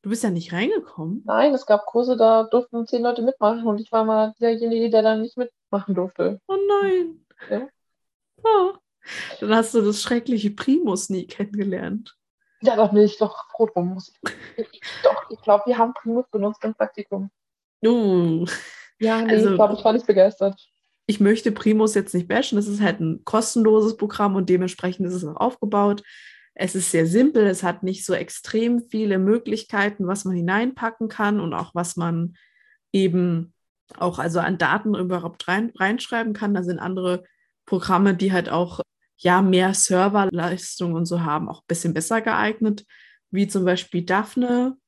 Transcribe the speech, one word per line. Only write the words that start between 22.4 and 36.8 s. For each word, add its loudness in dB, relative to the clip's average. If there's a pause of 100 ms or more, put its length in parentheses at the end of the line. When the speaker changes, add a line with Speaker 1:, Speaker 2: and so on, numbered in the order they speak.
Speaker 1:
das 0
ist -2
halt 0
ein -4
kostenloses 2
Programm -2
und 0
dementsprechend -2
ist -6
es -6
auch -10
aufgebaut. 0 (500)
Es -6
ist -2
sehr 2
simpel, 4
es 0
hat -2
nicht -6
so -2
extrem -2
viele -2
Möglichkeiten, 0
was -4
man -2
hineinpacken -2
kann -2
und -4
auch -8
was -4
man -2 (580)
eben 0 (440)
auch -4
also -2
an -2
Daten 0
überhaupt -4
rein, -2
reinschreiben -2
kann. -2
Da -2
sind -6
andere -4 (440)